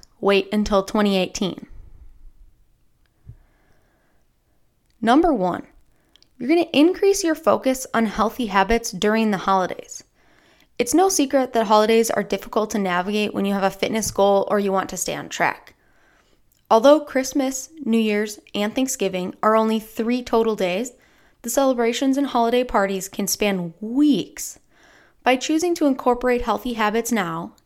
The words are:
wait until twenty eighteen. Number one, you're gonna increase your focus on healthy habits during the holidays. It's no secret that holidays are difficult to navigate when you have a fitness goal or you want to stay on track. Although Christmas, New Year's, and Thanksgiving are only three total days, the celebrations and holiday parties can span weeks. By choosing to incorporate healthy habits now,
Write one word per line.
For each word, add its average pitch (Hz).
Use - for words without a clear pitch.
wait 196
until 208
twenty 202
eighteen. -
Number 285
one, 180
you're 240
gonna 339
increase 370
your 330
focus 254
on 226
healthy 214
habits 196
during 214
the 196
holidays. -
It's 240
no 359
secret 269
that 220
holidays 220
are 202
difficult 208
to 208
navigate 190
when 196
you 196
have 196
a -
fitness -
goal 196
or 208
you 196
want 190
to 185
stay 165
on 147
track. -
Although 269
Christmas, 262
New 226
Year's, 214
and 208
Thanksgiving 190
are 214
only 220
three 233
total 226
days, 190
the 233
celebrations 262
and 285
holiday 240
parties 196
can 202
span 185
weeks. 247
By 254
choosing 320
to 302
incorporate 247
healthy 233
habits 226
now, 175